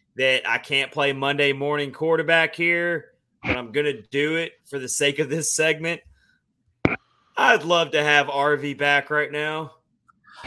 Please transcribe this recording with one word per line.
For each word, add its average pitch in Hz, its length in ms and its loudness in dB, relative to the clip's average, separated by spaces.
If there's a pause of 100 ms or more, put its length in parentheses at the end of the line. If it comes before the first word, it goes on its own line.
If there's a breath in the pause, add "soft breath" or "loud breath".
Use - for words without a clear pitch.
(160)
that 131 320 0
I 120 100 0
can't 139 340 -2
play 143 200 2
Monday 139 400 2
morning 143 400 -2
quarterback 160 640 2
here, 170 520 0 (360)
but 123 140 -2
I'm 120 160 -10
gonna 139 380 -2
do 151 260 0
it 165 160 -4 (120)
for 143 140 -10
the 127 100 -8
sake 143 300 0
of 135 100 -2
this 151 240 -2
segment. 160 480 0 (1400)
I'd - 280 2
love 165 280 0
to 151 100 2
have 147 280 4
R 143 260 2
V 143 180 -6
back 143 360 2
right 147 200 0
now. 151 420 -6 (760 loud breath)